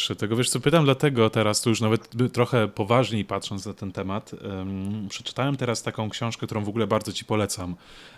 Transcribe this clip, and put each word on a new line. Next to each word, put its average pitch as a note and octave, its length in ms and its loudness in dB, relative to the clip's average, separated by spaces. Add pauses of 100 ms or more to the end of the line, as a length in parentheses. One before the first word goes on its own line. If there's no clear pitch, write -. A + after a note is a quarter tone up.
się G2+ 80 -4
tego? G#2+ 200 -2
Wiesz A#2+ 140 2
co, B2+ 100 0
pytam D3 260 4
dlatego C3 440 4
teraz, G#2+ 320 2
tu - 80 2
już A2 120 2
nawet A2+ 340 2
by-, A#2+ 140 2
trochę A#2 380 2
poważniej G#2+ 580 2
patrząc G2 400 -6
na G#2 80 -8
ten G2 180 -10
temat, G2 420 -6
em, G2 760 -6
przeczytałem - 480 -4
teraz A#2+ 260 -2
taką A2 260 -4
książkę, A#2 360 -6
którą G#2+ 180 -2
w G2+ 60 -6
ogóle G#2+ 180 0
bardzo G#2+ 260 0
ci - 120 -10
polecam. G2 500 -2 (420)